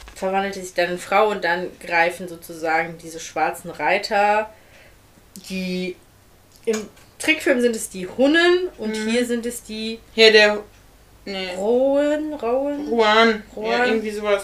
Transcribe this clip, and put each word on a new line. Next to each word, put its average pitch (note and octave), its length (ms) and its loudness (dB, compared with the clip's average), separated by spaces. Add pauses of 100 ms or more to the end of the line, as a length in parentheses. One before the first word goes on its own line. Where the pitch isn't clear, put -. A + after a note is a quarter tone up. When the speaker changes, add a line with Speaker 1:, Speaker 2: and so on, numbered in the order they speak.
(140)
Speaker 1:
verwandelt G3 400 -2
sich F3+ 200 -12
dann F3 180 0
in F3+ 60 -4
Frau G#3 300 2
und G3 160 -4
dann F3 240 -2 (120)
greifen F3 480 -2
sozusagen E3 680 -4
diese D#3+ 200 -16
schwarzen E3+ 520 -6
Reiter, G3+ 800 0 (960)
die F#3 480 -6 (680)
im G#3+ 220 -2 (300)
Trickfilm D#4 440 0
sind A#3 120 2
es G#3 140 -8
die F#3 180 -10
Hunnen F4 680 2
und A3 220 -6
Speaker 2:
Mhm. A3 120 -4
Speaker 1:
hier A#3+ 140 0
sind A#3+ 220 -4
es A#3+ 160 -10
die A3 360 -10 (160)
Speaker 2:
Hier A3 160 8
der, G#3 320 6 (640)
nee. F#3+ 320 -8
Speaker 1:
Rowan, C#4+ 760 0
Rowan? C#4 540 -2
Speaker 2:
Ruan. A3 540 4 (140)
Speaker 1:
Ruan. G#3+ 220 -6
Speaker 2:
Ja, B3 80 2
irgendwie A3 240 -2
sowas. G#3 340 -2